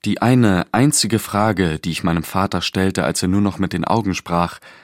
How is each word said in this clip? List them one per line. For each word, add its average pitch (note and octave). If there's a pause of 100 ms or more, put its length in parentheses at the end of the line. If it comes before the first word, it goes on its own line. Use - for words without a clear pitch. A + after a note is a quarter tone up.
Die G#2
eine A2
einzige A2+
Frage, F#2+
die E2+
ich -
meinem E2+
Vater F#2+
stellte, F#2+
als E2
er F#2
nur G2
noch G2+
mit F#2
den F2
Augen G2
sprach, F2 (240)